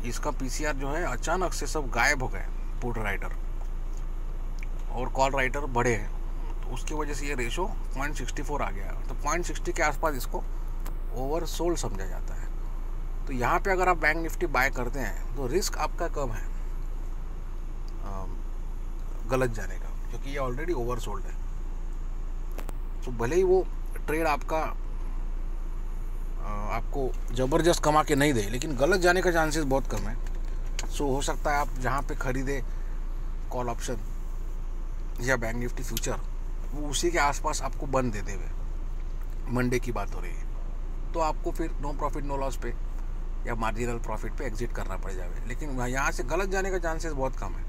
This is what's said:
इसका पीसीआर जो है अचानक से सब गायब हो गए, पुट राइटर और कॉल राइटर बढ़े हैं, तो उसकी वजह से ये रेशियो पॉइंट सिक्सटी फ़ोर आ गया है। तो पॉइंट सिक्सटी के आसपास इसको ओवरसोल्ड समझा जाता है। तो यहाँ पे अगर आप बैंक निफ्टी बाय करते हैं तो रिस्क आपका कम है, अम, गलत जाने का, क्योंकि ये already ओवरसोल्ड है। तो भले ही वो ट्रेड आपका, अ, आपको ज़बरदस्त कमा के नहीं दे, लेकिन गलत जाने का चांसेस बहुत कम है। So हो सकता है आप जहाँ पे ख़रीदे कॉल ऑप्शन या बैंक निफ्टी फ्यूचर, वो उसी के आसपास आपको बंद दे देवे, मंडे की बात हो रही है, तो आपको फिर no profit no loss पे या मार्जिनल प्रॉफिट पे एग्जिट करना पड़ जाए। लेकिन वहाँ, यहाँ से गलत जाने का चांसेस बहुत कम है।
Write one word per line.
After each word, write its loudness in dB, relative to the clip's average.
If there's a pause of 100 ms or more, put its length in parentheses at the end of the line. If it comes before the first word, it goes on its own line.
इसका -2
पीसीआर 0
जो -2
है 0
अचानक 0
से -2
सब 0
गायब 4
हो 0
गए, -2 (360)
पुट -2
राइटर 0 (1600)
और -2
कॉल 4
राइटर 2
बढ़े 4
हैं, 0 (520)
तो -2
उसकी -2
वजह 0
से -2
ये 0
रेशियो 0 (280)
पॉइंट 0
सिक्सटी -2
फ़ोर 0
आ 0
गया -2
है। -2
तो -2
पॉइंट 2
सिक्सटी 0
के 2
आसपास 4
इसको 0 (760)
ओवरसोल्ड 0
समझा 0
जाता -2
है। -2 (760)
तो -2
यहाँ 4
पे 2
अगर 6
आप 6
बैंक 4
निफ्टी 0
बाय 4
करते 0
हैं -2
तो -2
रिस्क 2
आपका 0
कम 0
है, -2 (1600)
अम, -4 (960)
गलत 2
जाने -2
का, -4 (220)
क्योंकि -4
ये -2
already 0
ओवरसोल्ड -2
है। -2 (1700)
तो -2
भले 2
ही 6
वो 6 (300)
ट्रेड 0
आपका, 2 (1800)
अ, -2 (220)
आपको 0 (240)
ज़बरदस्त 4
कमा 8
के 4
नहीं 6
दे, 4
लेकिन 0
गलत 6
जाने 6
का 4
चांसेस 4
बहुत 4
कम 0
है। 0 (640)
So 0
हो 2
सकता 0
है 4
आप 0
जहाँ 2
पे 0
ख़रीदे 0 (920)
कॉल 0
ऑप्शन -2 (1200)
या 2
बैंक 0
निफ्टी -2
फ्यूचर, -2 (520)
वो -2
उसी 0
के 2
आसपास 2
आपको -2
बंद 2
दे -2
देवे, -2 (1040)
मंडे 4
की 0
बात 0
हो -2
रही -2
है, -2 (680)
तो 0
आपको 2
फिर 0 (120)
no 0
profit 0
no 0
loss 0
पे -2 (720)
या 0
मार्जिनल 0
प्रॉफिट -2
पे -2
एग्जिट -2
करना -2
पड़ -2
जाए। -2
लेकिन -2
वहाँ, 0
यहाँ 2
से -2
गलत 0
जाने 0
का 0
चांसेस 0
बहुत 0
कम -2
है। -4